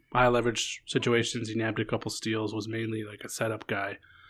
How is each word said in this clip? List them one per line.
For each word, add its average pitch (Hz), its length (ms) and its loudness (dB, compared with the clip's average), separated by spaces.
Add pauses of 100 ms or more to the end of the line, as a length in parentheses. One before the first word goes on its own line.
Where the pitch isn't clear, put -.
(140)
high 123 140 6
leverage 120 580 2
situations. 117 640 2
He 110 60 -6
nabbed 110 240 0
a 107 60 0
couple 113 260 -2
steals, 110 420 -2
was 107 140 -4
mainly, 110 360 -2
like, 104 200 -12
a 107 60 -10
setup 110 380 -4
guy. 98 300 -4 (320)